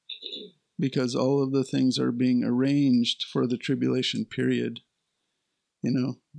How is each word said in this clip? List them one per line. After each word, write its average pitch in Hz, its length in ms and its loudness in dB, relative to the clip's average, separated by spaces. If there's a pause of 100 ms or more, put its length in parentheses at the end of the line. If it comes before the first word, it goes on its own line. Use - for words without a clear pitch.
(800)
because 127 360 0
all 135 280 2
of 135 80 -2
the 135 120 2
things 131 360 2
are 127 120 0
being 123 320 2
arranged 127 800 2
for 131 220 -2
the 120 120 0
tribulation 127 680 -2
period. 120 540 -2 (1040)
You 120 80 0
know, 127 300 -2 (180)